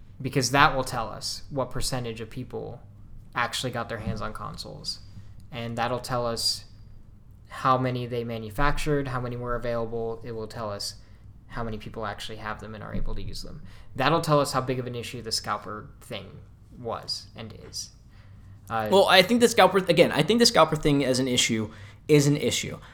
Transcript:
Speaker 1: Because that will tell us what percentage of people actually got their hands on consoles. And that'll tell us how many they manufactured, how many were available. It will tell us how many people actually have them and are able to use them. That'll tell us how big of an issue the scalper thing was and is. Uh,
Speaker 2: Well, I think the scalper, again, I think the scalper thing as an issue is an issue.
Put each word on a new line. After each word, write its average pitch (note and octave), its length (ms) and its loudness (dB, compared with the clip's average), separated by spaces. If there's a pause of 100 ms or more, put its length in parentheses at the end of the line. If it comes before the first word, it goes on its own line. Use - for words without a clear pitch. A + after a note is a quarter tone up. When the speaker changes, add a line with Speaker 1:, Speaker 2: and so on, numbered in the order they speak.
(220)
Speaker 1:
Because B2+ 300 0
that C#3+ 240 6
will C3 80 0
tell A#2 240 -4
us - 420 -8
what B2+ 200 -2
percentage A#2+ 500 -2
of G#2+ 100 -10
people A2+ 500 -10 (540)
actually A#2+ 380 -2
got A2+ 160 -4
their A#2 100 -6
hands G#2+ 240 -4
on G#2+ 100 -6
consoles. - 680 -10 (520)
And A#2 240 -6
that'll A#2+ 240 0
tell A#2+ 260 -2
us - 380 0 (840)
how C3 300 2
many B2 280 -2
they A#2+ 180 -4
manufactured, C3+ 840 0
how B2+ 120 -4
many A#2+ 160 -4
were B2 180 -4
available. A#2 720 -4
It B2 80 -10
will A2 160 -8
tell A2 220 -8
us G2+ 240 -6 (540)
how A#2 160 -6
many A2 140 -4
people A2 260 -10
actually G#2 320 -8
have G#2+ 240 -8
them G#2+ 140 -12
and G#2 100 -12
are G#2+ 100 -8
able G#2+ 200 2
to G#2 80 -2
use - 200 -6
them. - 200 -12 (340)
That'll D3 240 4
tell D#3 180 4
us C3+ 140 2
how C3 80 0
big B2+ 180 -2
of B2 80 -6
an A#2+ 80 -6
issue A#2+ 280 -8
the A2 100 -6
scalper G#2+ 560 -6 (140)
thing G2 240 -10 (520)
was - 560 -6
and A2 200 -12 (140)
is. - 220 -10 (800)
Uh, A2+ 240 -2
Speaker 2:
Well, F#3+ 140 8
I F#3 160 8
think A3+ 180 2
the A#3 80 8
scalper, G3 300 6
again, E3 340 6
I C#3 100 4
think G#3+ 180 4
the A#3 60 8
scalper D#3 300 6
thing D3 280 4
as B2 140 2
an C3 80 2
issue A2+ 440 2 (360)
is D3 200 8
an D3 100 6
issue. - 420 -2 (160)